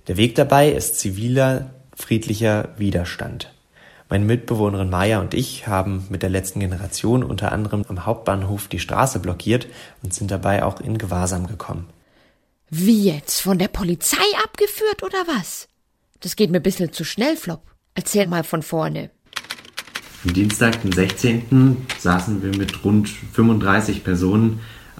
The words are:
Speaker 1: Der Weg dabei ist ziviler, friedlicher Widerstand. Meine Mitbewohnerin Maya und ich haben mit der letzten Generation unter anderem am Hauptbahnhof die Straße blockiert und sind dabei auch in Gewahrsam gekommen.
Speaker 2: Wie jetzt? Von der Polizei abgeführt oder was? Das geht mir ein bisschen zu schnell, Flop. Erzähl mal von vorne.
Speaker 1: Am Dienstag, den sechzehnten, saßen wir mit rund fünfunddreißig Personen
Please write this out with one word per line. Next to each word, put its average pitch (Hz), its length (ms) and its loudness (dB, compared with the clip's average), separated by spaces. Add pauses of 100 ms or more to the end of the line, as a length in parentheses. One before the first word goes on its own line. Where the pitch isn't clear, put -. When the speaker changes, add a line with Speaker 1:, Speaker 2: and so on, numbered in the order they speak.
Speaker 1:
Der 87 120 -2
Weg 120 160 2
dabei 143 360 4
ist - 280 -2
ziviler, 131 720 0 (260)
friedlicher 107 800 0
Widerstand. 95 760 -4 (600)
Meine 101 160 2
Mitbewohnerin 104 640 0
Maya 101 280 2
und - 140 -4
ich - 340 -4
haben 95 440 -2
mit 95 120 -6
der 95 60 0
letzten 95 320 -2
Generation 92 640 0
unter 98 280 -4
anderem 104 360 -2
am 92 160 -8
Hauptbahnhof 98 640 -2
die - 120 -6
Straße 110 380 0
blockiert 92 480 -2 (360)
und 92 100 -8
sind 101 180 -4
dabei 98 320 0
auch - 180 -2
in 110 180 -4
Gewahrsam 90 480 -4
gekommen. 87 420 -10 (800)
Speaker 2:
Wie 202 340 4
jetzt? 156 380 0
Von 190 180 2
der 185 100 0
Polizei 175 500 -2 (260)
abgeführt 415 580 -2
oder 381 240 -4
was? - 420 -4 (520)
Das - 160 -8
geht 202 140 4
mir 180 80 2
ein 143 40 -4
bisschen 185 300 0
zu 165 120 -6
schnell, 277 340 -2
Flop. 165 240 -10 (320)
Erzähl 202 320 0
mal 170 180 -2
von 160 160 -4
vorne. 156 500 -4 (1120)
Speaker 1:
Am 87 120 0
Dienstag, 104 480 2
den 95 100 0
sechzehnten, 117 920 4 (120)
saßen 92 440 0
wir 98 160 -2
mit - 260 -4
rund 104 240 4
fünfunddreißig 104 960 2
Personen 98 560 4 (400)